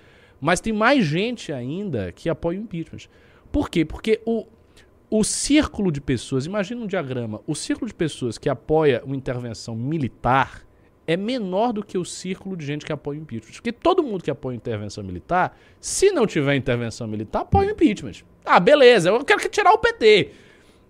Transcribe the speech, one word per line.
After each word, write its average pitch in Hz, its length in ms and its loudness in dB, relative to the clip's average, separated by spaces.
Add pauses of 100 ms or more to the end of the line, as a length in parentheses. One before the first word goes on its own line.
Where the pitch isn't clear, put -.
(400)
mas 175 200 0
tem 226 120 -6
mais 226 320 2
gente 180 480 -4
ainda 135 600 -6
que - 160 -8
apoia 170 300 -4
o 214 40 -10
impeachment. 165 460 -12 (420)
Por - 180 -2
quê? 160 160 0
Porque 220 400 -2
o, 226 220 -4 (640)
o 214 140 2
círculo 233 680 0
de 143 100 -4
pessoas, 131 460 -4
imagina 208 340 -6
um 220 60 -8
diagrama, 127 580 -6
o 151 120 -6
círculo 285 320 -6
de - 60 -14
pessoas 135 440 -4
que - 100 -4
apoia 143 560 2
uma 135 120 -8
intervenção 123 580 -8
militar 127 880 -2 (460)
é 165 80 0
menor 214 560 -2
do 208 100 -6
que - 160 -10
o 175 60 -4
círculo 185 520 -10
de 156 80 -10
gente 147 200 -6
que - 80 -8
apoia 147 260 -8
o 160 40 -12
impeachment. 113 320 -12
Porque - 180 -8
todo 349 300 2
mundo 208 200 -6
que - 80 -4
apoia 131 240 -8
a - 20 -8
intervenção 107 460 -8
militar, 101 560 -4 (220)
se - 320 2
não 262 140 2
tiver 143 280 0
intervenção 120 540 -4
militar, 107 320 -6
apoia 392 280 2
o 427 40 -4
impeachment. 220 500 0 (220)
Ah, 254 160 6
beleza, 240 480 8
eu 240 160 2
quero 392 160 4
que 427 80 -2
tirar 415 240 4
o 440 60 6
P 466 160 0
T. 214 360 6 (600)